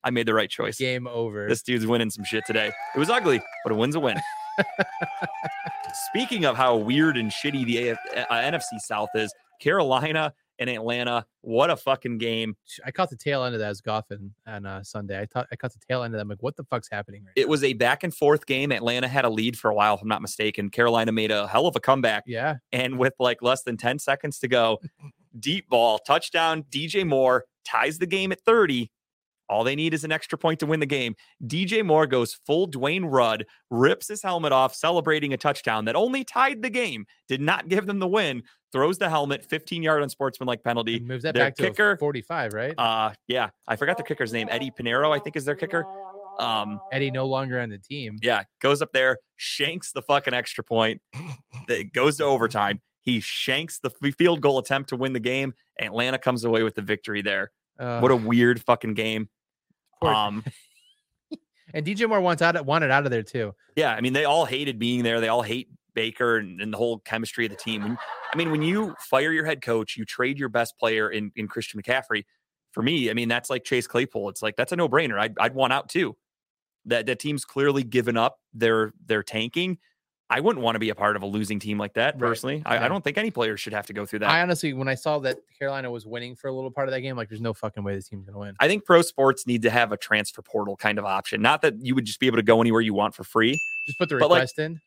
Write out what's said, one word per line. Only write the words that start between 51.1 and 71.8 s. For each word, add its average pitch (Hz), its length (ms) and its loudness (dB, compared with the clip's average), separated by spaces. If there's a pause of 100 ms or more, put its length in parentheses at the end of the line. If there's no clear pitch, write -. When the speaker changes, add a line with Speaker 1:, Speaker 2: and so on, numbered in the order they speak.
Speaker 1:
It 107 240 -2
goes 143 240 2
to 151 80 0
overtime. 110 560 2 (220)
He 120 180 0
shanks - 580 -4
the 127 120 -6 (120)
f-, 143 120 0
field 170 260 4
goal 143 180 4
attempt 135 300 -2
to 131 80 -4
win 131 160 -2
the 123 80 -2
game. 131 320 -2 (260)
Atlanta 120 400 -2
comes 120 260 0
away 113 180 4
with 110 140 0
the 107 60 -6
victory 104 380 -4
there. 98 300 -2 (280)
Speaker 2:
Uh, 123 200 -4
Speaker 1:
What 123 140 6
a 127 40 8
weird 117 460 4
fucking 113 320 2
game. 110 340 -4 (720)
Speaker 2:
poor 113 140 2
Speaker 1:
Um, 104 340 0
Speaker 2:
<laughs> - 1300 -20
And 156 100 -4
D 196 100 -2
J 226 120 0
Moore 214 140 4
wants 175 200 2
out, 170 240 4
wanted 143 280 2
out 143 120 4
of 131 60 0
there 113 140 0
too. 107 280 -4 (220)
Speaker 1:
Yeah, 147 180 2
I 110 80 -2
mean, 127 120 0
they 147 120 2
all 151 200 4
hated 131 340 -4
being 120 240 0
there. 117 180 2
They 113 60 0
all 117 160 2
hate 117 260 -6 (240)
Baker 113 440 0
and, 92 240 -4
and 107 120 -6
the 101 40 -6
whole 117 240 -2
chemistry 113 460 -4
of 101 40 -4
the 101 60 -16
team. 110 260 -6
When, 117 160 -4 (340)
I - 40 -2
mean, 165 160 0
when 151 100 2
you 190 380 0
fire 143 320 0
your 156 120 0
head 151 160 -2
coach, 113 360 -2
you 107 80 -6
trade 131 340 -2
your 139 120 -4
best 117 280 0
player 110 320 2
in, 107 240 -4
in 107 140 -6
Christian 107 340 -8